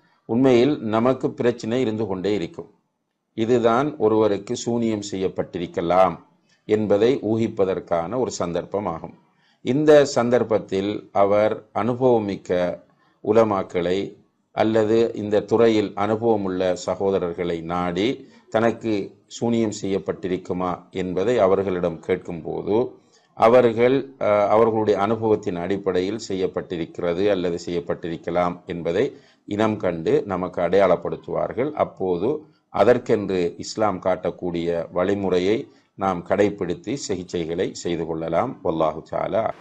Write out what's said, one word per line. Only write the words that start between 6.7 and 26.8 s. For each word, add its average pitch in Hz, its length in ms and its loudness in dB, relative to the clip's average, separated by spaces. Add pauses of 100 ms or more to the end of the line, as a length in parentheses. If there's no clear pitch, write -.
ஊகிப்பதற்கான 98 1000 -2
ஒரு 101 200 -2
சந்தர்ப்பமாகும். 87 760 -6 (480)
இந்த 147 440 6
சந்தர்ப்பத்தில் 110 1040 0
அவர் 104 520 2 (100)
அனுபவமிக்க 104 1080 0 (440)
உலமாக்களை 98 880 0 (380)
அல்லது 110 600 2
இந்த 104 260 -2
துறையில் 110 560 4
அனுபவமுள்ள 101 880 0
சகோதரர்களை 90 800 -2
நாடி 90 680 -2 (180)
தனக்கு 113 640 -2 (160)
சூனியம் 117 540 -2
செய்யப்பட்டிருக்குமா 90 1120 -4
என்பதை 92 460 -2
அவர்களிடம் 92 600 2
கேட்கும்போது, 85 1000 -4 (340)
அவர்கள், 120 720 6 (160)
அ, 104 260 4
அவர்களுடைய 107 520 4
அனுபவத்தின் 104 560 0
அடிப்படையில் 95 720 -2
செய்யப்பட்டிருக்கிறது 90 1040 -2